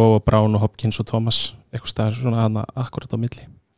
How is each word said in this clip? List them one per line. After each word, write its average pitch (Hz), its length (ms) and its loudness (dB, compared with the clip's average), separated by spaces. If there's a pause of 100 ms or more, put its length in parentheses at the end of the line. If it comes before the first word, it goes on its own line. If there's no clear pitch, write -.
(160)
og 104 100 2
Brown 107 320 4
og 104 80 0
Hopkins - 340 -4
og 107 80 -6
Thomas, 113 460 -2 (160)
eitthvað - 240 -8
staðar 110 240 -2
svona 120 240 0
þarna 107 320 0
akkurat - 400 -8
á 117 80 -2
milli. - 240 -8 (320)